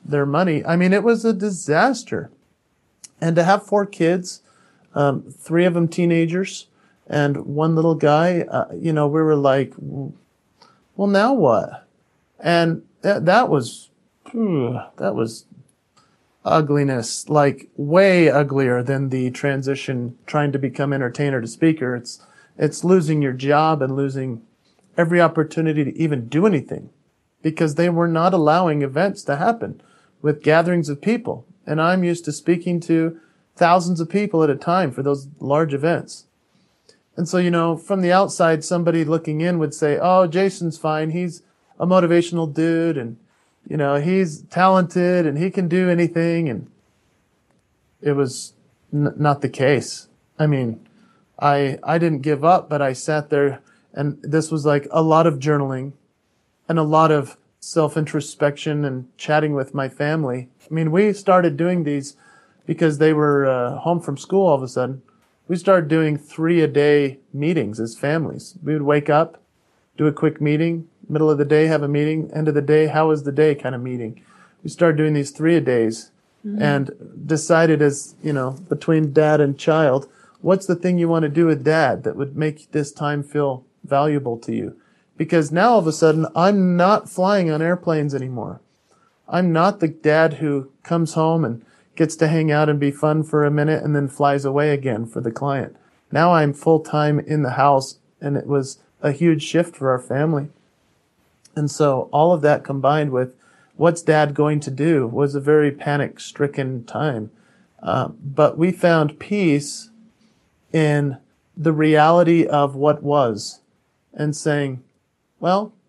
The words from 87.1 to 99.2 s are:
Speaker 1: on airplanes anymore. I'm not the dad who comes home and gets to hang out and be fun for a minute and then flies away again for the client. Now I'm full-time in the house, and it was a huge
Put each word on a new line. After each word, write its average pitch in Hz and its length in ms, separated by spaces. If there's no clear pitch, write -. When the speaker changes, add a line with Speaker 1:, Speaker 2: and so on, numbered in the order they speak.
Speaker 1:
on 156 140
airplanes 165 500
anymore. 127 480
I'm 175 240
not 185 260
the 165 80
dad 156 480
who 139 380
comes 170 320
home 160 300
and 117 200
gets 156 220
to 165 100
hang 156 240
out 151 180
and 147 120
be 143 100
fun 151 320
for 151 220
a 147 60
minute 151 340
and 147 100
then 143 140
flies 143 360
away 143 260
again 131 360
for - 140
the 117 100
client. 139 460
Now 170 240
I'm 151 180
full-time 151 680
in 151 240
the 127 60
house, 135 480
and 143 160
it - 120
was 135 300
a 147 120
huge 156 320